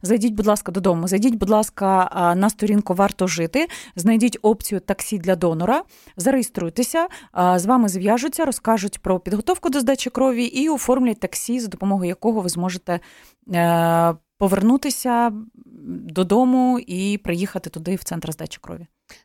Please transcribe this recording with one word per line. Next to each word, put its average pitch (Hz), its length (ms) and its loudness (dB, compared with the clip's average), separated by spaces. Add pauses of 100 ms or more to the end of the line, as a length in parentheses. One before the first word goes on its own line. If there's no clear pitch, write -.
Зайдіть, 214 320 2
будь 202 140 -2
ласка, 208 240 0
додому. 180 360 0
Зайдіть, 208 280 2
будь 202 140 -2
ласка, 196 600 2 (200)
е, 175 40 0
на 196 140 4
сторінку 208 440 0
«Варто 185 340 0
жити». 170 400 -2 (280)
Знайдіть 220 460 2
опцію 208 400 0
«Таксі - 360 -4
для 180 180 0
донора». 175 480 0 (340)
Зареєструйтеся, 247 920 -2 (300)
е, 180 220 4
з 175 60 -2
вами 233 240 4
зв'яжуться, 226 560 0
розкажуть 226 560 -2
про 185 180 0
підготовку 220 500 -2
до 277 100 0
здачі 254 300 0
крові 247 360 0
і 285 240 -2
оформлять 254 500 0
таксі, 240 400 -4
за 233 80 -6
допомогою 190 420 -2
якого 214 320 -2
ви 180 80 -4
зможете, 175 500 -4 (540)
е, 170 600 2 (240)
повернутися 233 920 2 (560)
додому 233 920 2
і 190 380 -2
приїхати 180 520 -6
туди, 160 260 -6
в - 80 -10
центр 160 280 -8
здачі 160 300 -12
крові. 170 260 -16 (380)